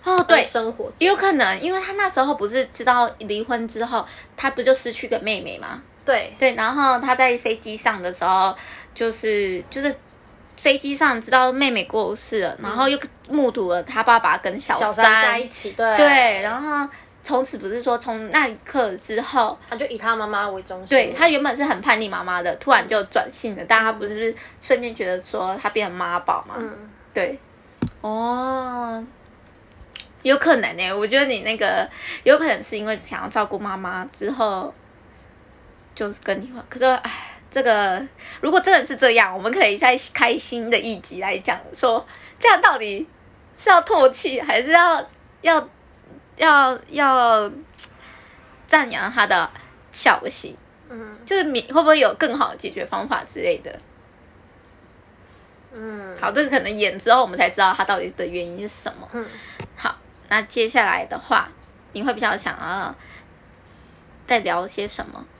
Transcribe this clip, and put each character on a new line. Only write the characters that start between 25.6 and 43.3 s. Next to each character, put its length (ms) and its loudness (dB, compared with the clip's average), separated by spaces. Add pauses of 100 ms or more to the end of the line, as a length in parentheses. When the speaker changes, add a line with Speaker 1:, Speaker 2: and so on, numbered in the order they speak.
Speaker 1:
他 60 -2
变 200 -2
妈 300 -4
宝 260 -2
嘛？ 120 -14
Speaker 2:
嗯。 320 -14 (240)
Speaker 1:
对。 260 -4 (600)
哦， 1040 -6 (1160)
有 160 4
可 200 4
能 200 -4
欸， 160 -4
我 120 -2
觉 140 2
得 60 4
你 160 -4
那 160 -4
个， 300 0 (360)
有 140 8
可 80 0
能 180 -2
是 140 -8
因 80 -8
为 100 -4
想 280 -10
要 40 -10
照 180 -2
顾 120 -8
妈 180 -8
妈 300 -8
之 240 -10
后， 420 -4 (1200)
就 180 -6
是 100 -16
跟 160 -2
你， 100 -14 (200)
可 80 -14
是， 80 0
哎， 260 2 (380)
这 140 -2
个， 380 2 (380)
如 120 0
果 80 6
真 200 6
的 60 -2
是 100 -8
这 160 4
样， 240 4
我 40 -6
们 120 -2
可 140 4
以 100 2
再 220 4 (160)
开 240 2
新 320 -6
的 80 4
一 220 -4
集 200 -14
来 200 -4
讲， 200 -4 (140)
说 320 0 (340)
这 80 4
样 140 8
到 160 4
底 280 -6 (520)